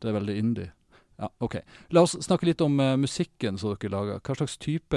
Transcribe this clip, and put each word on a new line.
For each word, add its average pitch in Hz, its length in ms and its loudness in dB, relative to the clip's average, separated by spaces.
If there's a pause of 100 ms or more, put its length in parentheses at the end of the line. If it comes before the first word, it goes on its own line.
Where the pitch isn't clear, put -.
Det 113 120 -2
er 107 60 0
veldig 101 180 -2
indie. 107 340 -2 (460)
Ja, 104 120 -6 (100)
OK. - 220 -4 (300)
La 170 100 8
oss 180 140 4
snakke 165 280 0
litt 170 180 2
om, 143 200 4
eh, 131 160 2
musikken 131 600 -2
som 104 180 -2
dere 101 160 -6
lager. 98 280 -4
Hva 135 160 -6
slags - 220 -4
type - 400 -6